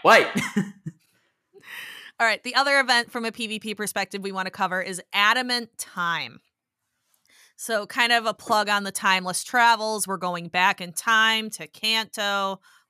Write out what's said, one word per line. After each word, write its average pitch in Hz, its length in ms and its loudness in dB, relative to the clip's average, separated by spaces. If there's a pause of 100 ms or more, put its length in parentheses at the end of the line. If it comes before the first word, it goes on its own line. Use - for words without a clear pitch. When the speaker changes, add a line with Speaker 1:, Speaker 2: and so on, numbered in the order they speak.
Speaker 1:
wait!" 180 240 8 (180)
<laughs> - 120 -4 (1600)
Speaker 2:
All 233 80 4
right, 214 160 0
the 247 120 -10
other 277 240 4
event 240 300 2
from 233 140 -6
a 226 80 -2
P 226 160 -8
V 214 120 -6
P 214 140 -8
perspective 202 480 -6
we 196 120 -8
wanna 185 180 -6
cover 185 300 -2
is 185 200 -8 (120)
Adamant 233 640 2
Time. 165 640 -6 (1120)
So 208 320 -4
kind 240 240 0
of 233 140 2
a 220 80 0
plug 214 340 0
on 202 160 0
the 196 80 -6
timeless 185 520 0
travels. 220 640 2
We're 190 100 -4
going 175 320 -6
back 185 320 2
in 180 100 -12
time 220 600 0
to - 160 -14
Kanto, 202 920 -4 (300)